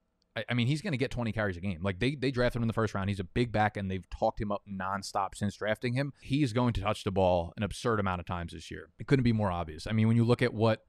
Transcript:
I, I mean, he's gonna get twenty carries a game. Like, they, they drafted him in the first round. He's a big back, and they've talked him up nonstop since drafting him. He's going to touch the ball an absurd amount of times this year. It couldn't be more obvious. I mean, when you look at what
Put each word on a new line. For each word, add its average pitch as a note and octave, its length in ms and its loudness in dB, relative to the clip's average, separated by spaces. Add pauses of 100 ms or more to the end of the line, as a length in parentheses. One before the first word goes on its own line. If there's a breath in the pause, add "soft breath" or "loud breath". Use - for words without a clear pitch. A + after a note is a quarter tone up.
(380)
I, A2+ 120 -6
I - 40 -2
mean, A#2+ 140 2
he's D3+ 140 0
gonna F3 160 -2
get B2+ 120 0
twenty A#2 220 -4
carries G2 260 -2
a E2+ 40 -14
game. F2+ 200 -4
Like, F#2+ 180 -2
they, B2+ 160 0
they B2+ 140 -2
drafted A#2+ 300 0
him A#2 40 0
in A2+ 40 2
the A2 60 0
first A2 200 0
round. G2 160 -2
He's G2 100 0
a G2 40 -2
big A#2+ 280 -2
back, G#2+ 240 2
and G2 140 -4
they've F#2+ 220 -6
talked - 280 0
him G#2+ 120 -4
up G2+ 100 -4 (100)
nonstop F#2+ 640 -4
since G2+ 200 -2
drafting G#2+ 380 -2
him. C#3 280 -2
He's C3+ 320 0
going B2 200 2
to - 80 -2
touch G#2+ 220 -2
the G2+ 80 0
ball F2+ 460 2
an G#2 60 -2
absurd G#2+ 360 0
amount F#2+ 200 0
of F2 80 -10
times F2 260 -6
this E2 160 -14
year. E2+ 200 -14 (100)
It - 80 -12
couldn't C3+ 160 4
be A#2 100 6
more G#2+ 180 2
obvious. D#2+ 360 -6
I G#2+ 60 -4
mean, A2 140 4
when A2+ 100 6
you A#2 60 6
look A#2 200 4
at B2 100 2
what A2 360 2